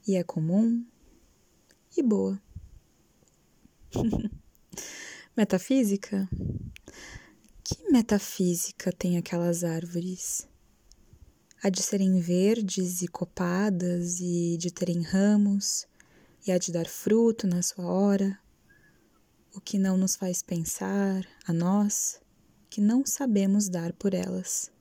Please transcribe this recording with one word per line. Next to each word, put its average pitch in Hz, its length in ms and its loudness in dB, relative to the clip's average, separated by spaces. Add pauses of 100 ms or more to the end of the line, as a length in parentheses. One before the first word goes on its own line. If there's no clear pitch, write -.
E 196 80 2
é 180 80 2
comum 214 640 0 (1080)
e 311 60 0
boa. 196 380 2 (1500)
<laughs> 214 380 -2 (1040)
Metafísica? 196 920 0 (1400)
Que - 260 -6
metafísica 196 1000 0
tem 175 240 -2
aquelas 170 480 -2
árvores? 170 840 -6 (1160)
A 196 80 2
de 185 120 -2
serem 190 380 2
verdes 180 800 0
e 175 80 -4
copadas, 180 1120 -2
e 175 380 0
de 170 120 -4
terem 175 300 -2
ramos, 202 840 2 (600)
e 190 60 0
a 180 60 4
de 175 120 -2
dar 165 160 -2
fruto 226 600 2
na 175 160 2
sua 180 240 -6
hora, 196 520 2 (1160)
o 190 60 -14
que - 180 -4
não 190 180 2
nos 190 200 2
faz 180 260 -4
pensar, 190 840 -2 (200)
a 170 60 0
nós, 196 680 0 (480)
que - 120 -6
não 240 260 4
sabemos 202 640 2
dar 175 220 -4
por 196 200 -2
elas. 185 580 -4 (100)